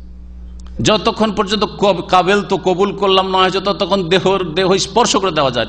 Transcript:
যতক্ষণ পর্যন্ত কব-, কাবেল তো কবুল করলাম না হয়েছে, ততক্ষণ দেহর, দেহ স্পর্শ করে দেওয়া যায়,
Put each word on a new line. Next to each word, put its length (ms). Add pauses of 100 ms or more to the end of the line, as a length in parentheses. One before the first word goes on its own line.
(840)
যতক্ষণ 500
পর্যন্ত 320
কব-, 380
কাবেল 400
তো 140
কবুল 360
করলাম 380
না 80
হয়েছে, 220
ততক্ষণ 480
দেহর, 360
দেহ 320
স্পর্শ 400
করে 160
দেওয়া 180
যায়, 180